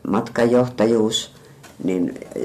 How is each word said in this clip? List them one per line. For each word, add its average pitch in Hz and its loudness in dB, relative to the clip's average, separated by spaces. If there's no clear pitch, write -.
matkajohtajuus – 117 0
niin 90 -2